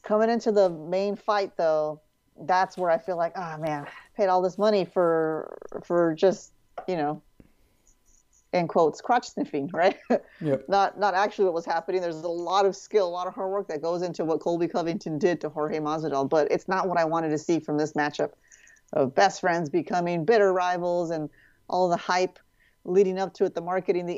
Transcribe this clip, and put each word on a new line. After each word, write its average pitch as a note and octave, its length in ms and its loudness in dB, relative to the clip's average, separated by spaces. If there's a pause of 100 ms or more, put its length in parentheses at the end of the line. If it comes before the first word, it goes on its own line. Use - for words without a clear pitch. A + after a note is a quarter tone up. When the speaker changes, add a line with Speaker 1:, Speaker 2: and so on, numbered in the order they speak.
Speaker 1:
Coming A3 280 2
into A#3 220 0
the G3 180 4
main F3+ 460 -4
fight, G#3 400 -2
though, D#3 440 0 (420)
that's F#3 340 0
where F3+ 140 0
I E3 80 4
feel F3 180 -4
like, E3+ 200 -2
"Oh, E3 220 -8
man, D3+ 280 -4 (300)
paid G#3 100 2
all F#3 160 4
this F3+ 160 -2
money G3+ 260 2
for, D#3+ 720 0 (280)
for E3+ 300 2
just, - 380 2 (340)
you F#3 100 -4
know, D3 260 -4 (1300)
in F3 160 0
quotes, D#3+ 320 2
crotch B3 300 0
sniffing," D3 380 -6
<laughs> E3+ 40 -12
right? E3+ 240 2 (440)
Speaker 2:
Yep. C#3 280 -2
Speaker 1:
Not, F#3+ 320 0
not G3 140 2
actually G3+ 320 0
what E3+ 80 0
was E3+ 100 -4
happening. E3+ 380 -2
There's E3+ 140 -4
a D#3+ 120 -8
lot F3 380 0
of F#3 100 2
skill, F#3+ 320 0
a - 20 -4
lot F3+ 160 -6
of F#3 80 -8
hard F#3+ 160 -4
work G3 180 -4
that D#3 140 -6
goes F3 200 -2
into F3 220 -4
what D#3+ 160 0
Colby E3+ 280 0
Covington E3 500 -4
did E3+ 220 0
to D#3 80 -6
Jorge D#3 300 -4
Masvidal, D3+ 500 -2
but D3+ 240 4
it's - 160 -2
not F#3+ 200 0
what F3 100 0
I E3 60 2
wanted D#3+ 260 -2
to D3+ 80 0
see D#3+ 200 0
from D3+ 200 -2
this D3+ 160 -2
matchup D3+ 360 -2 (640)
of C3+ 220 0
best F#3+ 260 2
friends E3+ 280 0
becoming F3 560 -2
bitter G3+ 280 4
rivals F3 580 -2
and D#3 180 -4 (400)
all F3+ 200 2
the E3+ 80 2
hype F3+ 420 -2 (460)
leading F#3 340 4
up F#3+ 160 -4
to G3+ 100 0
it, F3+ 100 -2
the E3+ 60 -6
marketing, F3+ 460 -2
the F3 120 -4